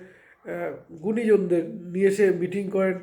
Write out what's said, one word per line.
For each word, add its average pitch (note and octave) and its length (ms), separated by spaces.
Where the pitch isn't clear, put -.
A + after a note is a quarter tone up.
আ, E3+ 280
গুণীজনদের F#3+ 680
নিয়ে F3+ 360
এসে G3 240
মিটিং F3+ 400
করেন F#3+ 320